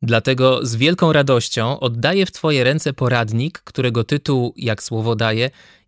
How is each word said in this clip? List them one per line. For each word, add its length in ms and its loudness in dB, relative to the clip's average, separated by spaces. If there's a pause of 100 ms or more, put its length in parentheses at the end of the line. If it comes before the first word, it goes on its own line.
Dlatego 640 2
z 100 0
wielką 360 2
radością 680 0
oddaję 460 0
w 60 -10
twoje 320 0
ręce 280 0
poradnik, 680 -2
którego 460 -2
tytuł, 520 -2
jak 260 -4
słowo 340 -2
daje, 340 0 (380)